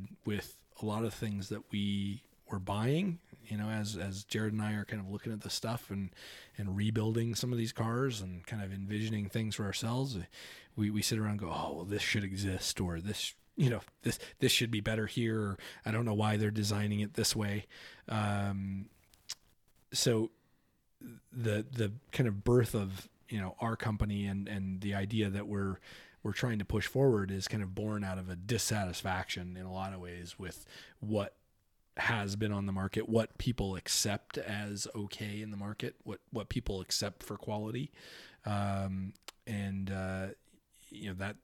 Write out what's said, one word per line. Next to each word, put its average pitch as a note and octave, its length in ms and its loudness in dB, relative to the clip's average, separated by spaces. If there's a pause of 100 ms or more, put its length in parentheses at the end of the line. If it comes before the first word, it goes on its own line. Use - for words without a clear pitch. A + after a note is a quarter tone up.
(260)
with G2+ 320 -4 (240)
a G#2+ 40 -2
lot G#2+ 200 0
of G#2+ 80 -2
things G2+ 360 -2
that - 220 -6
we G2+ 500 0 (300)
were G2+ 80 -2
buying. C3 600 2 (300)
You G#2+ 80 -2
know, G#2+ 120 -2
as, G#2+ 280 -2
as F#2+ 280 -4
Jared A2 280 0
and G#2+ 80 0
I G#2+ 120 0
are G#2 120 -2
kind G#2+ 160 -4
of F#2+ 80 -6
looking G#2 240 -4
at G#2 80 -6
the G2 80 -6
stuff - 400 -4
and, G2 220 -2 (460)
and G2 180 -2
rebuilding A2 600 2
some B2 160 0
of B2 60 2
these A2+ 140 0
cars A#2 500 0
and F2+ 240 -8
kind G#2+ 160 -4
of F#2+ 100 -4
envisioning G#2 560 0
things A2 280 0
for G#2+ 100 -2
ourselves, A#2 520 0 (580)
we, G#2 160 4
we G#2 100 2
sit A2 160 2
around G#2+ 140 2
and G#2 80 0
go, F2+ 120 -4
"Oh, D2+ 260 -2
well, F2 80 -6
this G2+ 180 0
should G#2+ 200 2
exist," F#2+ 560 0
or, E2+ 220 2
"This, - 320 -2 (220)
you C#3 160 6
know, G#2 100 0 (220)
this, - 160 2 (200)
this C3 120 6
should A#2 180 4
be A2 120 2
better A2 260 2
here," A2+ 340 2
or, G2 160 0 (280)
"I A2 60 0
don't A2+ 140 4
know A2 80 4
why G#2+ 240 6
they're G#2+ 140 4
designing G#2 480 2
it G#2 160 0
this A2 200 4
way." G#2 300 0 (420)
Um, G2 800 0 (1080)
so A2+ 380 4 (1000)
the, A2 400 2
the A2+ 200 2 (200)
kind B2+ 160 4
of G2+ 160 0
birth A#2+ 320 8
of, F#2+ 340 0 (200)
you A2 100 0
know, F#2 200 -2
our A2+ 160 2
company G#2 520 0
and, G2 200 0
and F#2+ 340 -2
the G2+ 120 0
idea G2+ 360 2
that G2+ 180 -2
we're, G2 300 0 (440)
we're G#2 120 -2
trying A#2 260 0
to G2 60 -2
push G#2 200 0
forward A2+ 460 4
is F#2+ 160 -2
kind G#2+ 160 0
of F#2+ 100 -4
born G#2 300 -2
out F#2 160 -2
of F#2 100 -6
a F2+ 60 -4
dissatisfaction F#2 1200 0
in F#2 80 -8
a F#2 80 -6
lot F#2+ 200 -4
of F#2 60 -8
ways F2 380 -10
with F2+ 280 -10 (340)
what G#2+ 360 0 (640)
has G2+ 380 2
been G#2+ 160 2
on G2+ 140 0
the G2 60 0
market, G2 380 0
what A2 280 4
people G2 380 0
accept - 640 0
as G#2 580 -4
okay G#2 460 -6
in G#2+ 100 -8
the G#2 60 -8
market, G#2 460 -6
what, G2 160 -8 (120)
what G#2+ 180 -4
people G2+ 320 0
accept - 420 -2
for G#2 140 -6
quality. A2 540 -4 (540)
Um, G2 680 0 (340)
and, G2 440 -2
uh, F#2+ 360 -2 (640)
you G#2+ 180 -8
know, F#2 60 -4
that, G2 280 -4